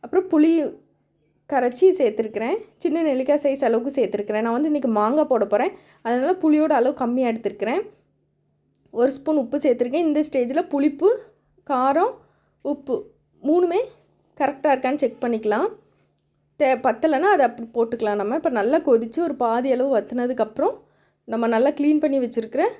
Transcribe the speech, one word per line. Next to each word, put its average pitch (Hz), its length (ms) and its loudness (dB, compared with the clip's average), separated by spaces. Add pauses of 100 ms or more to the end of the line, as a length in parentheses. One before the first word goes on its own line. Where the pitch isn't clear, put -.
அப்புறம் 370 300 0
புளி 311 160 6 (1000)
கரைச்சி 254 340 2 (120)
சேர்த்துருக்கிறேன். 220 580 -2 (280)
சின்ன 330 240 0
நெல்லிக்காய் 277 360 2
சைஸ் 277 240 0
அளவுக்கு 233 280 0
சேர்த்துருக்கிறேன். 214 500 -2
நான் 233 120 0
வந்து 302 140 0
இன்றைக்கி 269 260 0
மாங்காய் 269 340 2
போட 233 220 2
போகிறேன், 349 200 0 (320)
அதனால் 262 380 0
புளியோட 302 340 4
அளவு 254 240 2
கம்மியாக 247 300 0
எடுத்துருக்கிறேன். 226 500 -4 (1200)
ஒரு 269 160 2
ஸ்பூன் 311 260 0
உப்பு 277 220 -4
சேர்த்துருக்கேன். 247 440 0
இந்த 294 200 0
ஸ்டேஜில் 269 460 -2
புளிப்பு, 294 340 2 (600)
காரம், 277 420 0 (600)
உப்பு 247 240 -6 (520)
மூணுமே 349 320 2 (580)
கரெக்டாக 285 360 0
இருக்கான்னு 262 280 -2
செக் 262 220 -4
பண்ணிக்கலாம். 220 420 -2 (920)
தே-, 262 280 2
பத்தலைன்னா 320 480 2
அதை 277 140 4
அப்படி 233 280 -10
போட்டுக்கலாம் 226 460 -2
நம்ம. 254 180 -4
இப்போ 285 200 -2
நல்லா 262 180 2 (100)
கொதிச்சு 233 380 0
ஒரு 285 180 -6
பாதி 247 320 0
அளவு 262 220 0
வத்துனதுக்கப்புறம் 247 760 -2 (600)
நம்ம 226 220 0
நல்லா 277 240 2
க்ளீன் 302 240 2
பண்ணி 269 200 0
வச்சுருக்கிற 233 400 -2 (140)